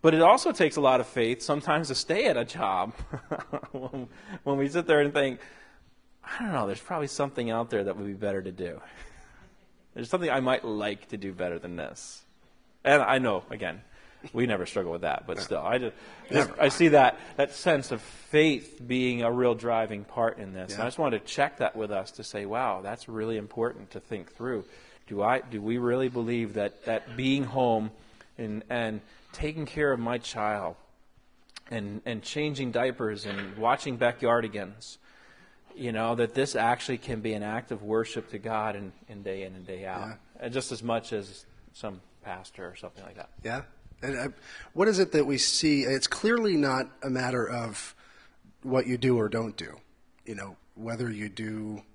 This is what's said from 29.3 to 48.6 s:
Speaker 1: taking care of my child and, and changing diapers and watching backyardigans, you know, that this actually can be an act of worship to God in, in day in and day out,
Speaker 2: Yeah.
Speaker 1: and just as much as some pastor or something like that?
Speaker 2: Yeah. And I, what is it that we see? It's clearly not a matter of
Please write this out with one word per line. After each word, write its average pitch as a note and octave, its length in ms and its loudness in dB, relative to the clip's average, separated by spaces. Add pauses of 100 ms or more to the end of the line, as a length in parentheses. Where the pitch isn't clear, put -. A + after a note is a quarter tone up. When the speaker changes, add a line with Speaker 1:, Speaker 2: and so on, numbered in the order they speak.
Speaker 1:
taking D3+ 320 -6
care D3 260 0
of B2+ 80 2
my A#2 200 -2
child G#2+ 580 -4 (960)
and, G#2 340 -8
and A2+ 180 -8
changing C#3 500 -4
diapers A#2+ 520 -2
and G2 320 -8
watching A#2+ 400 2
backyardigans, A2+ 1040 0 (760)
you A#2+ 180 -6
know, A2+ 240 0
that A#2 180 2
this C3+ 200 0
actually A#2+ 440 2
can A2+ 240 -6
be A2 100 -2
an G#2 100 -4
act A2+ 300 -6
of G#2 100 -8
worship A2 500 0
to G#2+ 60 -10
God G#2+ 380 -2
in, G2 160 -10 (160)
in G#2 140 -14
day F#2+ 220 -6
in F#2 100 -12
and F#2 120 -16
day F#2+ 200 -10
out, G#2 220 -8
Speaker 2:
Yeah. A2 60 -12 (260)
Speaker 1:
and A#2+ 120 -8
just B2+ 200 -4
as G#2+ 100 -10
much A#2 320 -4
as G2 320 -10 (260)
some G2 300 -12 (200)
pastor F#2 460 -12
or F#2+ 80 -16
something - 260 -16
like - 140 -18
that? - 140 -16 (120)
Speaker 2:
Yeah. A#2+ 200 -6 (400)
And C3 180 -6
I, C3 60 -4 (480)
what G3 140 6
is G3 100 4
it F#3+ 140 4
that D3+ 120 6
we C3+ 140 2
see? D3 460 4
It's C3 220 2
clearly A3 520 2
not C3 280 2 (160)
a C#3 60 -4
matter B2 400 0
of A#2 460 -6 (680)